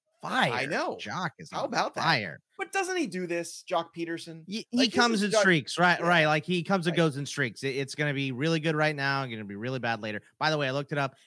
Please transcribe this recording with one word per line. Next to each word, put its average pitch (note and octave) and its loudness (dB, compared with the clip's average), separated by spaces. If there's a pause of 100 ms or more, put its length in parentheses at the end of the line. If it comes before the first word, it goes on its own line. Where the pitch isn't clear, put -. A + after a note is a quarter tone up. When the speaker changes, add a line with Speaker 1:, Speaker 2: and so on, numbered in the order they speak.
(220)
Speaker 1:
fire. F3+ 0
Speaker 2:
I B2+ -2
know. B3+ -4
Speaker 1:
Jock D#3 -6
is D#3+ -14
Speaker 2:
How F#3 -6
Speaker 1:
on B3+ -2
Speaker 2:
about G3+ -2
that? B2+ -2
Speaker 1:
fire. A2+ 0 (160)
Speaker 2:
But F#4 -8
doesn't F#4 -2
he D4 0
do F3+ -6
this, E3+ -6
Jock E3+ -2
Peterson? E3 -8
Speaker 1:
He, G3 -8
he A#3 -2
Speaker 2:
Like, B3+ 4
this - -12
Speaker 1:
comes A#3+ 4
Speaker 2:
is G3 2
Speaker 1:
in G3 0
Speaker 2:
Jock G#3+ 6
Speaker 1:
streaks, F3+ 4
right? E3+ 6
Speaker 2:
Yeah. E3+ 0
Speaker 1:
Right. E3+ 6
Like, D3+ 4
he F3 0
comes F#3 0
and F3 2
Speaker 2:
Right. D3+ 0
Speaker 1:
goes D#3+ 4
in C#3+ -4
streaks. C3 -4
It, C#3 0
it's C3+ -6
gonna D3 -2
be C3+ -2
really D#3 0
good D#3 0
right D3+ 2
now, C#3 0
gonna A2 -8
be G2+ -8
really B2 -4
bad A#2 -2
later. G#2+ -4 (180)
By D3+ 2
the D#3 2
way, C#3+ 0
I - 0
looked C#3+ -4
it C#3+ -2
up. C3+ -2 (100)